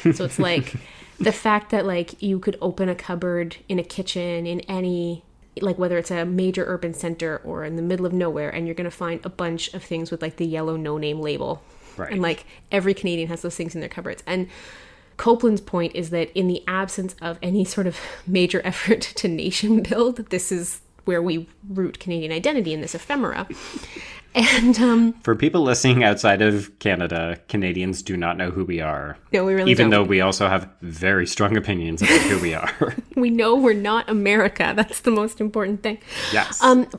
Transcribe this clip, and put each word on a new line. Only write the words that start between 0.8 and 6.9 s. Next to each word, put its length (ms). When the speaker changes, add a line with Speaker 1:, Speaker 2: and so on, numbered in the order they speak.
Speaker 2:
<laughs> 240
Speaker 1:
the 120
fact 380
that, 160
like, 340
you 200
could 200
open 280
a 80
cupboard 600
in 100
a 60
kitchen 640
in 140
any, 600
like, 180
whether 180
it's 140
a 140
major 420
urban 260